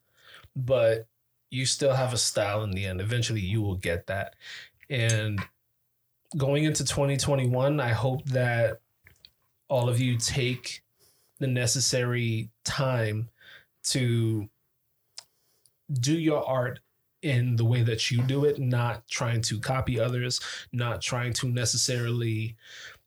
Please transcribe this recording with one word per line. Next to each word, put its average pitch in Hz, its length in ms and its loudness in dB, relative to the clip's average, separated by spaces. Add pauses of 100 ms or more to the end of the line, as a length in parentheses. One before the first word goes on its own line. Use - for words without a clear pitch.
(540)
but 117 520 4 (440)
you 131 140 -2
still 135 300 2
have 127 180 2
a 113 60 0
style 104 440 0
in 104 100 -2
the 95 120 -2
end. 92 160 -4
Eventually 117 400 0
you 101 220 0
will 98 140 -2
get 90 300 -4
that. 98 300 -4 (540)
And 110 500 0 (960)
going 143 280 2
into 151 200 0
twenty 139 320 2
twenty-one, 135 640 2
I 120 100 0
hope 123 360 0
that 120 540 2 (880)
all 123 200 2
of 120 120 2
you 127 160 2
take - 680 -2 (560)
the 139 80 -2
necessary 120 1040 0 (140)
time 113 640 -2 (560)
to 113 640 0 (1400)
do 139 260 2
your 151 280 2
art 127 340 -2 (420)
in 123 340 2
the 117 80 4
way 117 180 4
that 113 280 0
you 120 120 2
do 135 220 2
it, 147 140 2
not 120 500 0
trying 120 340 -2
to 107 160 -2
copy 131 400 0
others, 123 420 -2 (320)
not 120 280 -2
trying 120 320 -2
to 127 160 -4
necessarily 117 1080 -2 (500)